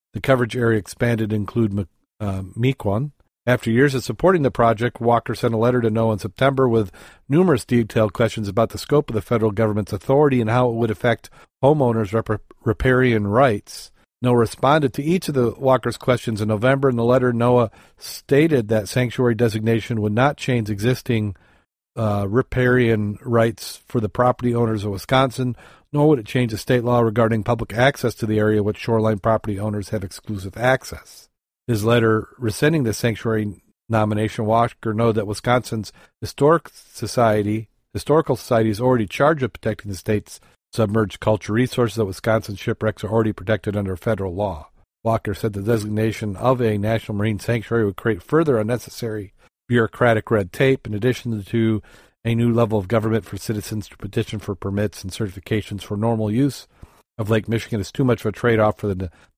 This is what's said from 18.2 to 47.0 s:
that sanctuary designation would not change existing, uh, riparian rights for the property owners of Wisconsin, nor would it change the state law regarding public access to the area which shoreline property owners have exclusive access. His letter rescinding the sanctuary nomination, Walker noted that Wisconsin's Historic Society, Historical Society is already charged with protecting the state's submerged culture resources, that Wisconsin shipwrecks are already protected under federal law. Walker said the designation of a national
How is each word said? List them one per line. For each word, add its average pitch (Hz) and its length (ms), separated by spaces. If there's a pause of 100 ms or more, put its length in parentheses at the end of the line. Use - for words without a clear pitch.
that 107 200
sanctuary 123 480
designation 110 640
would 104 140
not 131 240
change 117 320
existing, 107 640 (640)
uh, 104 320
riparian 117 920
rights 117 640
for - 120
the 107 100
property 123 460
owners 110 300
of 104 60
Wisconsin, 127 640 (340)
nor 147 160
would 151 120
it 107 60
change 123 260
the 110 60
state 123 280
law 120 160
regarding 113 420
public 117 300
access 123 420
to - 100
the 107 140
area 107 240
which 104 140
shoreline 110 420
property 107 400
owners 104 300
have 104 140
exclusive 98 540
access. - 680 (400)
His 107 180
letter 113 420 (100)
rescinding 147 460
the 110 100
sanctuary 110 680 (260)
nomination, 107 580
Walker 113 480
noted 113 220
that 104 120
Wisconsin's 117 640 (260)
Historic 151 540
Society, 107 960 (240)
Historical 147 420
Society 113 340
is 104 120
already 127 240
charged 143 380
with 113 100
protecting - 360
the 95 60
state's - 460 (320)
submerged 107 480
culture 107 320
resources, 120 420
that 110 100
Wisconsin 110 500
shipwrecks - 480
are 104 60
already 110 220
protected 101 460
under 98 180
federal 95 380
law. 92 360 (340)
Walker 113 300
said 107 200
the 101 80
designation 107 720
of 120 240
a 110 180
national 107 400